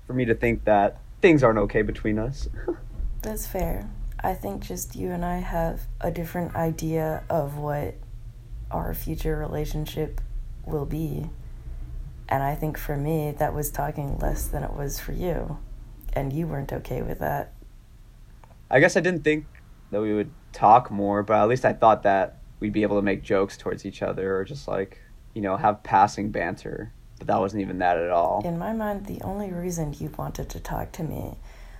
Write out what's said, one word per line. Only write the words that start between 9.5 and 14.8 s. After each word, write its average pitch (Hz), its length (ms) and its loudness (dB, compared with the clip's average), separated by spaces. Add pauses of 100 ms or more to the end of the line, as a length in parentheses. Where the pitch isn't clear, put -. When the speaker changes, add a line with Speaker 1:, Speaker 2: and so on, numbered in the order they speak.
Speaker 2:
will 147 180 -2
be. 151 460 -4 (960)
And 135 140 2
I 143 120 0
think 156 220 -2
for 147 220 -4
me, 151 400 0
that 147 160 0
was 147 160 -2
talking 143 480 -4
less 143 280 0
than 143 160 -4
it - 120 -4
was 143 260 -4